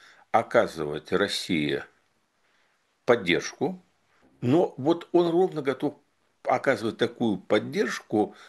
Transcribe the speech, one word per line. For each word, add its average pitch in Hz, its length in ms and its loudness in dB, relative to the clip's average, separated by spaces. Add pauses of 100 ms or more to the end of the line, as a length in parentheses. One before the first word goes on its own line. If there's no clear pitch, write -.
(320)
оказывать 82 800 0
России 85 680 -2 (1200)
поддержку, 113 800 0 (560)
но 135 360 2
вот 160 360 -2
он 175 180 4
ровно 165 320 0
готов 135 320 -4 (500)
оказывать 117 540 0
такую 113 400 0
поддержку, 117 960 -2 (140)